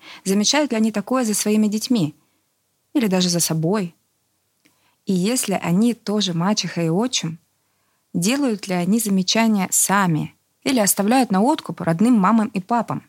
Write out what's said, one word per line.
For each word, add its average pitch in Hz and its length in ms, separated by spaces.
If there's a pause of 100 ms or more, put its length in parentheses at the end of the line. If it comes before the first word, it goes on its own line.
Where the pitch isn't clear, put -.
(240)
замечают 208 460
ли 226 60
они 220 160
такое 247 320
за 214 100
своими 214 320
детьми 208 480 (800)
или 233 140
даже 185 200
за 175 120
собой. 165 540 (1120)
И 202 60
если 196 420
они 208 400
тоже 202 380
мачеха 175 480
и 165 80
отчим, 170 500 (760)
делают 226 540
ли 185 60
они 185 260
замечания 208 720
сами 170 600 (300)
или 269 160
оставляют 214 540
на 190 80
откуп 254 400
родным 175 340
мамам 208 400
и 196 60
папам? 214 480